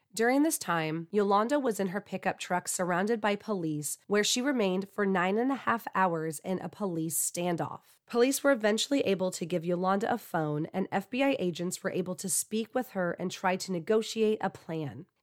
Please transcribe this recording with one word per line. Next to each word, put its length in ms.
During 300
this 160
time, 500
Yolanda 480
was 220
in 80
her 140
pickup 360
truck 300
surrounded 520
by 180
police, 680
where 200
she 140
remained 540
for 120
nine 340
and 120
a 40
half 400
hours 480
in 160
a 100
police 480
standoff. 600
Police 380
were 80
eventually 500
able 300
to 160
give 180
Yolanda 480
a 60
phone, 540
and 180
F 180
B 140
I 160
agents 420
were 100
able 240
to 140
speak 460
with 140
her 240
and 180
try 240
to 160
negotiate 720
a 100
plan. 540